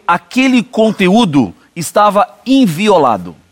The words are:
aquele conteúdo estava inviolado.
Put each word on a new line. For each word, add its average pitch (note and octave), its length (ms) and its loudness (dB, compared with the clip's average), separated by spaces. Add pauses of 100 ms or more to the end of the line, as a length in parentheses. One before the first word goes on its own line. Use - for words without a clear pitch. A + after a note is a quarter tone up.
aquele B3 560 0
conteúdo F#3 920 0 (220)
estava G3+ 520 0 (160)
inviolado. E3 920 0 (160)